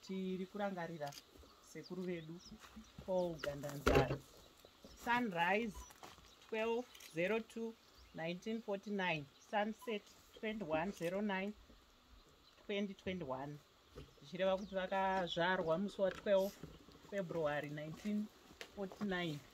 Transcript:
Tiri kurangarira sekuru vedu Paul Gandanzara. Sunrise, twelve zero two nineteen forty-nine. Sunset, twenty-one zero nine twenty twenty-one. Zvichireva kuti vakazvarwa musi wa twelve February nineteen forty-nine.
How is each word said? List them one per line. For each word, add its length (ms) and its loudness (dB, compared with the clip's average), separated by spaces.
Tiri 380 -2
kurangarira 640 -4
sekuru 300 -6
vedu 360 -4
Paul 360 2
Gandanzara. 760 4
Sunrise, 760 2
twelve 360 0
zero 240 2
two 340 -6
nineteen 460 -4
forty-nine. 640 0
Sunset, 520 0
twenty-one 520 0
zero 300 -2
nine 320 0
twenty 280 -2
twenty-one. 640 -6
Zvichireva 360 2
kuti 180 -4
vakazvarwa 1000 4
musi 240 0
wa 100 4
twelve 400 4
February 600 0
nineteen 580 -2
forty-nine. 640 -2